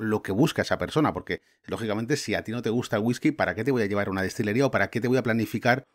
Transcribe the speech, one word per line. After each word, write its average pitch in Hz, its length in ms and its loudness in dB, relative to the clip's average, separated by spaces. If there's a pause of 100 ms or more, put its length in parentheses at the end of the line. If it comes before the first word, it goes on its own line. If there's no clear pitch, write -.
lo 107 220 0
que 98 100 -6
busca 104 300 2
esa 92 160 0
persona, 113 340 0
porque, 90 300 -6 (240)
lógicamente, 113 500 -2
si - 180 -4
a 87 80 -2
ti 107 100 -8
no 120 100 -6
te 117 80 0
gusta 120 260 0
el 104 60 2
whisky, 123 300 2
¿para 90 220 0
qué 110 100 -4
te 139 60 2
voy 123 120 2
a 101 40 2
llevar 101 220 0
a - 20 -4
una 95 120 0
destilería 104 420 0
o 127 60 2
para 95 180 2
qué - 100 -4
te 120 100 0
voy 127 100 4
a 120 40 0
planificar 117 600 0 (100)